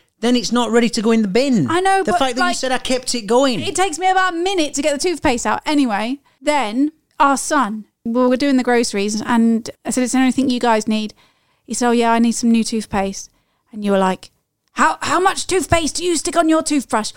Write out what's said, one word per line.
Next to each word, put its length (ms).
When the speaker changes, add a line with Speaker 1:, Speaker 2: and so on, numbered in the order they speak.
Speaker 1:
then 140
it's 180
not 200
ready 160
to 140
go 80
in 100
the 80
bin. 420
Speaker 2:
I 100
know, 220
Speaker 1:
The 100
Speaker 2:
but, 60
Speaker 1:
fact 180
that 40
you 80
Speaker 2:
like, 80
Speaker 1:
said, 160
"I 60
kept 360
it 120
going." 340
Speaker 2:
it 160
takes 220
me 100
about 240
a 60
minute 380
to 60
get 160
the 100
toothpaste 360
out. 220
Anyway, 540
then 500
our 160
son, 480
we 200
were 120
doing 180
the 60
groceries 580
and 480
I 60
said, 140
"Is 80
there 100
anything 260
you 100
guys 300
need?" 240
He 80
said, 140
"Oh 20
yeah, 220
I 80
need 120
some 200
new 100
toothpaste." 680
And 120
you 60
were 80
like, 320
"How, 260
how 180
much 300
toothpaste 480
do 80
you 120
stick 200
on 120
your 140
toothbrush? 540